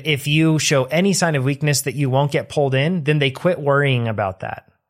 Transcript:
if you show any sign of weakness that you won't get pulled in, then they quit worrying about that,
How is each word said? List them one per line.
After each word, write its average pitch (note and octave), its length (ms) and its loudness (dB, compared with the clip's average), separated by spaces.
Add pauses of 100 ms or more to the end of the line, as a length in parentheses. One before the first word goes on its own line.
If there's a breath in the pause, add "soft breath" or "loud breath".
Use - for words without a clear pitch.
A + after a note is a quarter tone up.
if C#3+ 220 -2
you D#3 320 2
show C#3 260 0
any F#3 280 0
sign E3 240 0
of B2+ 80 0
weakness C#3+ 380 0
that C#3 120 -6
you C#3 160 0
won't C#3 220 2
get C#3 160 -2
pulled C#3 260 0
in, D3+ 300 0
then D3+ 160 2
they C#3 100 2
quit E3+ 300 -2
worrying C#3 480 2
about G2+ 320 -4
that, - 300 -12 (200)